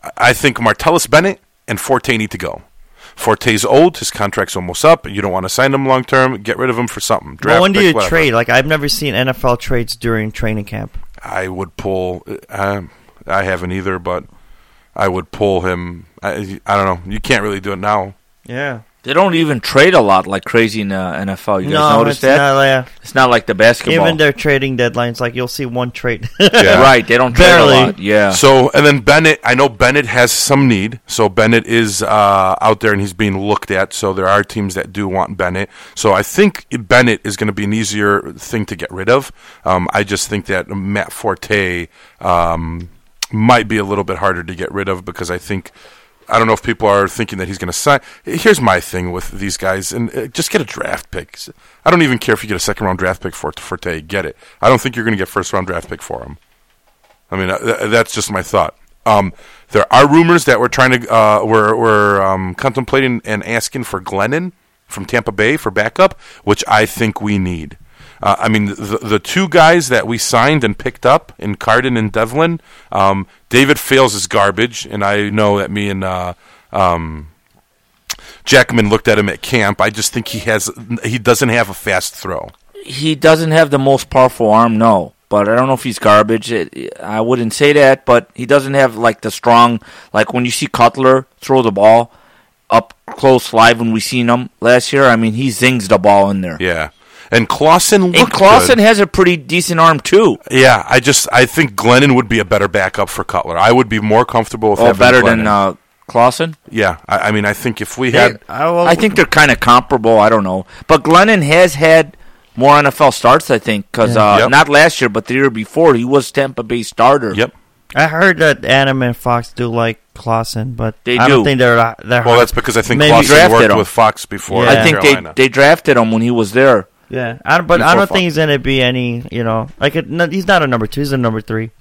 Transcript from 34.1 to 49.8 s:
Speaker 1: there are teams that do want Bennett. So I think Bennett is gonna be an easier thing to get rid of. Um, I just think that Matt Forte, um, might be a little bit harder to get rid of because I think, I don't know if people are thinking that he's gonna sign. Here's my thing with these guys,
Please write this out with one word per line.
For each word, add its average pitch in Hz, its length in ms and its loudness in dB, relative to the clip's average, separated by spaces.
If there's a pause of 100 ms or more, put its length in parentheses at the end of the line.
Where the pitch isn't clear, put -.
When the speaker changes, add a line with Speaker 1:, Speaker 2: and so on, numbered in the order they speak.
Speaker 1:
there 92 140 -2
are 101 160 2
teams 101 320 -6
that 92 160 -8
do 98 160 -8
want 95 300 -6
Bennett. 92 320 -6 (260)
So - 160 0
I 95 100 2
think - 480 0
Bennett 120 540 0
is 104 140 -8
gonna 107 160 -4
be 104 100 -6
an 101 100 -4
easier 104 600 -2
thing - 320 -8
to 104 100 -10
get 82 160 -12
rid 95 180 -8
of. 135 220 0 (320)
Um, 92 300 -2
I 104 100 0
just 98 240 -6
think 104 200 -8
that 92 200 -4
Matt 98 460 -8
Forte, 95 760 -4 (320)
um, 85 680 -2 (420)
might 110 380 2
be 110 80 -2
a 104 80 -4
little 98 180 -4
bit 92 140 -6
harder 90 260 -4
to 90 120 -12
get 87 180 -8
rid 98 160 -6
of 92 160 -6
because 90 260 -10
I 90 60 -6
think, 95 340 -10 (600)
I 110 60 0
don't 113 80 2
know 113 80 0
if - 80 -6
people 113 260 -4
are 101 200 2
thinking 104 320 -8
that 92 80 -8
he's 95 100 -12
gonna 90 160 -10
sign. 143 280 0 (220)
Here's 185 380 0
my 95 180 2
thing 90 320 -8
with 90 200 -10
these 98 260 -8
guys, 95 340 -4